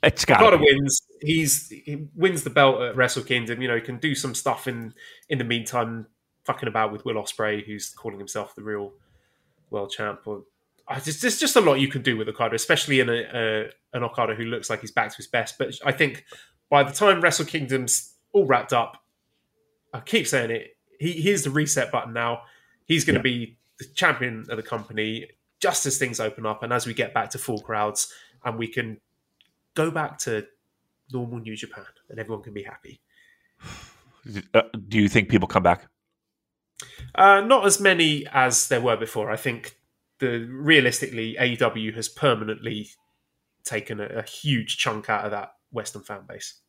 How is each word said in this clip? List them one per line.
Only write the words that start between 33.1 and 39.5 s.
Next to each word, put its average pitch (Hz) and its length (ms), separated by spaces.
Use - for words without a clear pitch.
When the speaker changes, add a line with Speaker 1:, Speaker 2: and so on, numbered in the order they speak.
Speaker 1:
<sighs> - 80
Uh, 113 80
do 107 100
you 104 100
think 104 220
people 101 180
come 92 160
back? 87 240
Speaker 2:
Uh, 196 260
not 226 240
as 196 140
many 170 520
as 127 380
there 123 120
were 120 160
before. 110 320
I 107 60
think 117 400